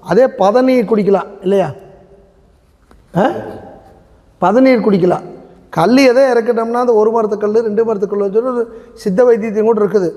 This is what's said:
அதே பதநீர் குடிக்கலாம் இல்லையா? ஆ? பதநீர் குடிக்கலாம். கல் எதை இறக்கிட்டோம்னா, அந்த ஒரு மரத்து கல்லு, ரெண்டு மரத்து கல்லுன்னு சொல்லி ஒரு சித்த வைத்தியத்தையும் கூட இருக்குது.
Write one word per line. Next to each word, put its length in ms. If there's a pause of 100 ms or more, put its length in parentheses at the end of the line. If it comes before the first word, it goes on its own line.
அதே 240
பதநீர் 640
குடிக்கலாம் 360 (140)
இல்லையா? 300 (1500)
ஆ? 40 (1200)
பதநீர் 480
குடிக்கலாம். 420 (380)
கல் 280
எதை 260
இறக்கிட்டோம்னா, 480
அந்த 220
ஒரு 180
மரத்து 260
கல்லு, 240
ரெண்டு 240
மரத்து 220
கல்லுன்னு 260
சொல்லி 60
ஒரு 540
சித்த 300
வைத்தியத்தையும் 400
கூட 220
இருக்குது. 320